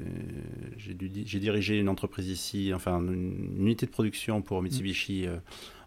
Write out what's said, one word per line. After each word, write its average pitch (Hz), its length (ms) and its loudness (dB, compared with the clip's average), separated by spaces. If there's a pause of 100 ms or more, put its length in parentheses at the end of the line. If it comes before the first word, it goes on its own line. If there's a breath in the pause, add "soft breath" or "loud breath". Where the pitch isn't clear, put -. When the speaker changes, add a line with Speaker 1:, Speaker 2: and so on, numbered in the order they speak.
(760)
Speaker 1:
j'ai 101 200 -10
dû 92 120 -4
di-, 101 200 -6
j'ai 107 120 -2
dirigé 104 380 4
une 101 100 6
entreprise 95 420 0
ici, 98 440 0
enfin 90 260 2
une, 90 120 2
une 92 500 -2
unité 113 240 4
de - 60 -2
production 107 500 2
pour 95 180 -2
Speaker 2:
Mm. 90 40 2
Speaker 1:
Mitsubishi, 95 640 0
euh, 87 100 -2 (500 loud breath)